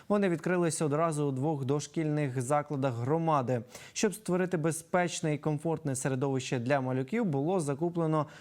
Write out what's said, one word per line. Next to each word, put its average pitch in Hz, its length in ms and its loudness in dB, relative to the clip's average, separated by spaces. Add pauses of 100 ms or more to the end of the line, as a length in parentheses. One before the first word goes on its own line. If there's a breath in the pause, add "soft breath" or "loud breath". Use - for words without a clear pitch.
Вони 202 200 2
відкрились 170 540 0
одразу 147 460 2
у 139 40 0
двох 135 320 -2
дошкільних 147 760 0
закладах 139 520 0
громади. 131 680 2 (300 loud breath)
Щоб 202 220 0
створити 180 420 0
безпечне 165 760 0
і 139 40 -2
комфортне 156 560 -2
середовище 135 640 0
для 131 220 2
малюків, 131 440 -2
було 160 360 0
закуплено 156 680 0 (140 loud breath)